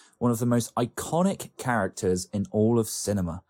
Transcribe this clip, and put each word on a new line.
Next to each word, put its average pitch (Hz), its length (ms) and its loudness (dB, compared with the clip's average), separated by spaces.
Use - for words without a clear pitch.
one 120 140 2
of 113 80 0
the 123 60 0
most 120 300 2
iconic 165 840 -2
characters 95 760 0
in 101 180 -2
all 110 280 4
of 107 80 0
cinema. 90 640 -4